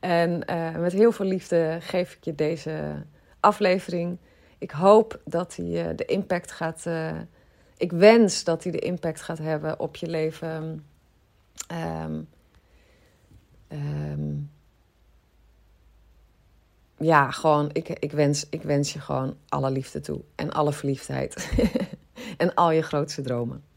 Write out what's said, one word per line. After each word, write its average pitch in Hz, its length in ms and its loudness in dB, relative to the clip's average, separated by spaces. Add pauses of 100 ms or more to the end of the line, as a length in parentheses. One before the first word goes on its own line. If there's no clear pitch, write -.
En, 170 440 2
eh, 165 320 -4
met 175 160 0
heel 220 200 6
veel 202 140 -4
liefde 170 540 0
geef 180 340 -4
ik - 100 -20
je 165 100 -6
deze 151 680 -4 (360)
aflevering. 180 760 2 (400)
Ik - 120 -12
hoop 202 540 6
dat 170 300 -4
die, 170 260 -4
eh, 165 160 -4
de - 80 -4
impact 185 480 -2
gaat, 165 340 -8
eh, 160 240 -4 (680)
ik 170 160 -2
wens 208 520 8
dat 165 180 0
die 175 100 -4
de 160 60 -4
impact 170 420 -4
gaat 165 180 -8
hebben 156 420 -4
op 156 160 -6
je 170 100 -8
leven. 160 800 -4 (800)
Ehm, 165 540 -6 (1500)
ehm, 147 680 -6 (2500)
ja, 151 340 4
gewoon, 147 420 2
ik, - 160 -4
ik - 240 -6
wens, 147 380 2
ik 160 120 -8
wens 143 300 0
je 151 80 -10
gewoon 131 360 -4 (120)
alle 135 220 -2
liefde 135 300 -6
toe. - 200 -8 (140)
En - 180 -6
alle 147 200 2
verliefdheid. 135 840 -6
<laughs> - 420 0 (380)
En 170 180 0
al 170 160 4
je 160 120 4
grootste 147 400 -4
dromen. 123 400 -4 (140)